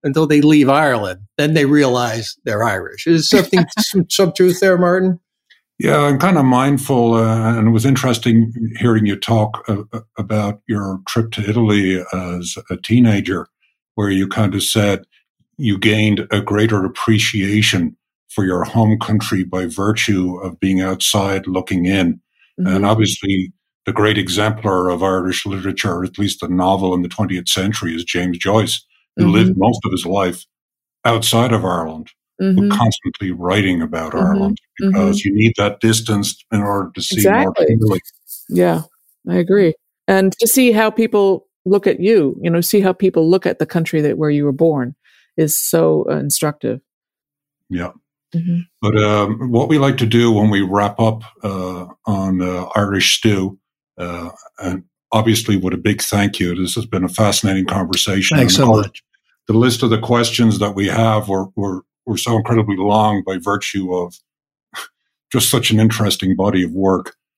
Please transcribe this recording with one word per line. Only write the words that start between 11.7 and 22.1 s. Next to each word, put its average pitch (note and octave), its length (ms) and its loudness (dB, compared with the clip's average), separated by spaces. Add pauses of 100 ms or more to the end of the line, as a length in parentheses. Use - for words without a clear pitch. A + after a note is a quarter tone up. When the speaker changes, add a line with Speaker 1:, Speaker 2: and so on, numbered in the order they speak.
Speaker 3:
as F2+ 440 -6 (120)
a F2 80 -6
teenager, G2+ 720 2 (480)
where G2+ 160 -2
you F#2+ 160 0
kind G2+ 300 0
of F#2+ 80 -2
said G2+ 400 0 (520)
you G#2 220 -2
gained G#2+ 540 0
a G2+ 80 0
greater G#2 440 0
appreciation G2+ 1120 -2 (320)
for G2+ 160 -4
your F2+ 200 -2
home A2 340 2
country G#2 460 -2
by F#2 220 -6
virtue F#2+ 720 -2
of F2+ 200 -12
being F#2+ 220 0
outside F#2+ 640 -2
looking F#2 400 -2
in. F#2+ 280 0 (460)